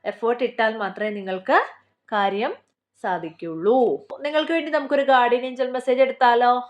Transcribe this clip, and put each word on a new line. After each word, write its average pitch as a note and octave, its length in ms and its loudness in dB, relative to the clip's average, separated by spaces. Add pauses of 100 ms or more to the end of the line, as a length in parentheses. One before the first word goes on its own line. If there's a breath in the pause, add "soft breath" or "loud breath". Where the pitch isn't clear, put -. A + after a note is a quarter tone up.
(120)
എഫേർട്ട് A#3+ 380 -2
ഇട്ടാൽ A3 240 0 (100)
മാത്രമേ G#3 360 -6
നിങ്ങൾക്ക് F#3+ 400 -2 (560)
കാര്യം G3+ 380 -2 (500)
സാധിക്കുള്ളൂ. E3+ 760 -2 (460)
നിങ്ങൾക്ക് D#4 300 0
വേണ്ടി D#4 220 -2
നമുക്കൊരു C#4 360 0
ഗാർഡിയൻ B3 360 2
ഏഞ്ചൽ B3+ 260 -4
മെസ്സേജ് B3+ 300 0
എടുത്താലോ? B3 460 4 (180)